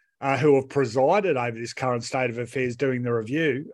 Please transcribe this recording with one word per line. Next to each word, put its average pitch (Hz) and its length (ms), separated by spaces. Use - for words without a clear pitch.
uh, 135 160
who 143 200
have 135 120
presided 139 720
over 120 200
this 113 140
current 120 320
state 131 240
of 113 80
affairs 123 400
doing 127 260
the 120 120
review, 135 600